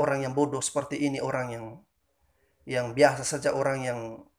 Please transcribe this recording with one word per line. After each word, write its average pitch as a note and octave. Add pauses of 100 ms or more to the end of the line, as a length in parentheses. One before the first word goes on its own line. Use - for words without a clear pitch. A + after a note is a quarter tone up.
orang C#3
yang C3
bodoh C3+
seperti C#3+
ini, C3+
orang B2+
yang, A2+ (1000)
yang B2
biasa C3+
saja, C#3
orang C3+
yang A#2 (140)